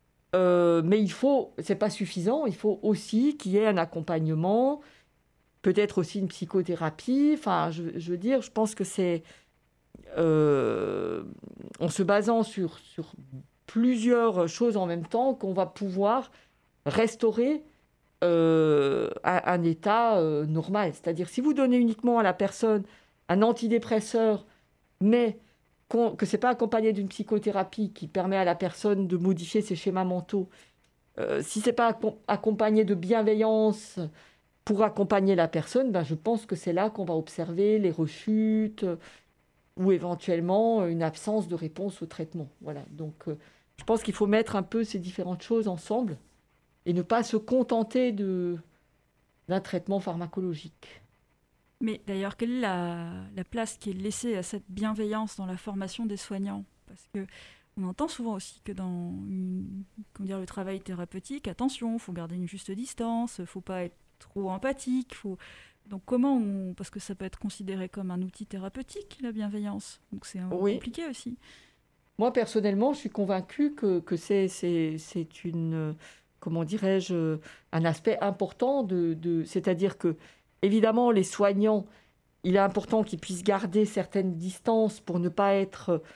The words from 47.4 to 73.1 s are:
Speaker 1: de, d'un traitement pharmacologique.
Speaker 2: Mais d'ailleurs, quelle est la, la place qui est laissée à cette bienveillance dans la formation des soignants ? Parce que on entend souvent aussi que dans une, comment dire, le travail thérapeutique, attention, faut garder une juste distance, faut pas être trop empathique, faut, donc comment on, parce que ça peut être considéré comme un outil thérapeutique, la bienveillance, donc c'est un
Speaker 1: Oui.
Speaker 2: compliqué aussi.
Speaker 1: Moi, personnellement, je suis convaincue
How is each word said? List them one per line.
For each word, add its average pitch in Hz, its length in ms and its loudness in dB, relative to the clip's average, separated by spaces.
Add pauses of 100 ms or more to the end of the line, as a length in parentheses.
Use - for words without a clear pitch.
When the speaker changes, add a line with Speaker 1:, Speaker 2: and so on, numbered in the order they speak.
Speaker 1:
de, 185 460 -2 (920)
d'un 185 100 0
traitement 190 400 -4
pharmacologique. 175 1040 -6 (800)
Speaker 2:
Mais 220 260 -4
d'ailleurs, 196 300 -6
quelle 233 140 -2
est 254 100 -2
la, 175 500 -4 (240)
la 185 80 -8
place 226 340 -6
qui - 120 -10
est 196 40 -6
laissée 208 440 -4
à 180 60 -6
cette 196 260 -10
bienveillance 214 640 -4
dans 196 100 -8
la 185 120 -6
formation 196 480 -8
des 202 100 -4
soignants ? 196 480 -8 (240)
Parce - 260 -20
que 196 120 -6 (520)
on 196 60 -6
entend 185 240 -4
souvent 226 280 -6
aussi - 280 -14
que 208 80 -12
dans 180 400 -8 (160)
une, 190 560 -8 (300)
comment 196 120 -10
dire, 190 140 -8
le 185 60 -10
travail 190 340 -8
thérapeutique, 185 680 -10
attention, 233 500 -6
faut 185 140 -12
garder 170 220 -10
une 180 120 -6
juste 196 240 -14
distance, 233 720 -6
faut 180 160 -12
pas 185 240 -8
être 175 140 -10 (220)
trop 196 300 -8
empathique, 254 640 -4
faut, 190 240 -10 (520)
donc 196 160 -12
comment 254 320 2
on, 196 360 -4
parce 180 160 -12
que 208 120 -12
ça - 120 -10
peut 190 120 -10
être - 140 -12
considéré 190 500 -8
comme 190 200 -8
un 180 120 -4
outil 190 240 -8
thérapeutique, 254 760 -12
la 233 120 -8
bienveillance, 208 640 -8 (140)
donc 196 120 -14
c'est - 140 -12
un 180 120 -6
Speaker 1:
Oui. 196 240 0
Speaker 2:
compliqué 269 320 -8
aussi. 247 300 -10 (800)
Speaker 1:
Moi, 233 140 2
personnellement, 214 600 2
je 277 60 -6
suis 214 100 -8
convaincue 202 640 -2